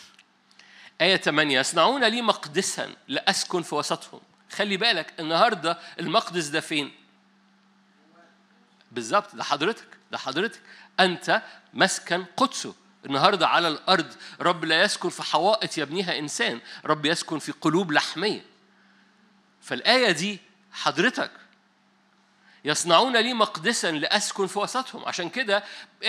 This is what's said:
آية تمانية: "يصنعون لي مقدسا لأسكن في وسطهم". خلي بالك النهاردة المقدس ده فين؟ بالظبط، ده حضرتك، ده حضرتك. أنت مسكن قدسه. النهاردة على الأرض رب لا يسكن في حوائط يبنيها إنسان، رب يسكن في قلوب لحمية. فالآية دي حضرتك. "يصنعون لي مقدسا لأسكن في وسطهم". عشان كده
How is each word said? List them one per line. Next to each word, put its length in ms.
آية 140
تمانية: 440
"يصنعون 440
لي 180
مقدسا 720
لأسكن 540
في 140
وسطهم". 460
خلي 260
بالك 420
النهاردة 600
المقدس 480
ده 120
فين؟ 320
بالظبط، 440
ده 80
حضرتك، 440
ده 60
حضرتك. 440
أنت 420
مسكن 520
قدسه. 380
النهاردة 420
على 200
الأرض 460
رب 240
لا 160
يسكن 280
في 140
حوائط 540
يبنيها 420
إنسان، 400
رب 200
يسكن 340
في 120
قلوب 400
لحمية. 540
فالآية 500
دي 280
حضرتك. 600
"يصنعون 520
لي 160
مقدسا 580
لأسكن 560
في 120
وسطهم". 460
عشان 240
كده 340